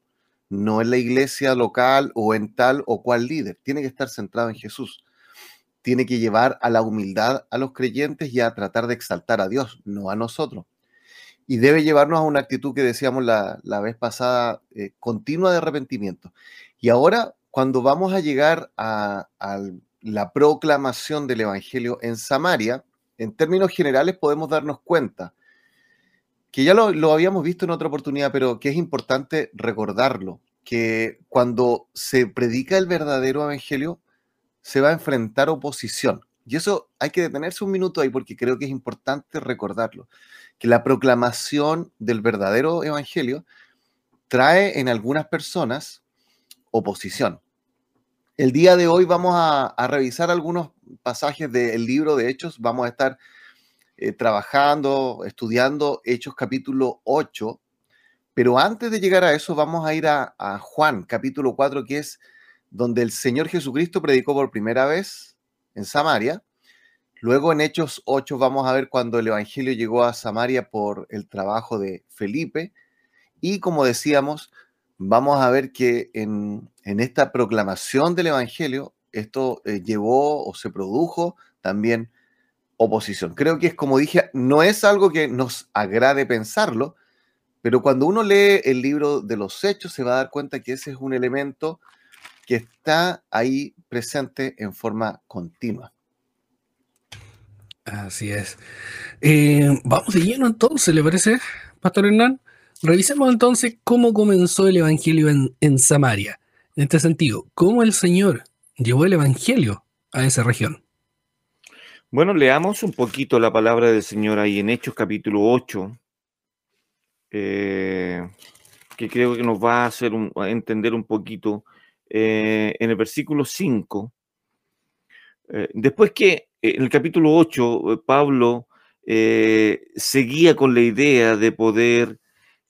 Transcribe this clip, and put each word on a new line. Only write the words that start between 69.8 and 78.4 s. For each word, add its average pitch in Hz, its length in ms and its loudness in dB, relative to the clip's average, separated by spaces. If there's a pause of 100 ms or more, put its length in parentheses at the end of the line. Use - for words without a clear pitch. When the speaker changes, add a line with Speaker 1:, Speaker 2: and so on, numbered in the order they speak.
Speaker 1:
a 120 80 0
Samaria 120 560 -4
por 104 400 -6
el 104 180 -12
trabajo 104 520 -6
de 95 300 -8
Felipe. 156 680 -8 (640)
Y 190 200 -4
como 151 260 0
decíamos, 143 680 -2 (460)
vamos 127 420 2
a 127 100 4
ver 131 220 0
que 120 420 -2
en, 104 560 -8 (140)
en 101 160 -4
esta 131 320 0
proclamación 117 800 -2
del 170 140 -2
evangelio, 135 640 -6 (180)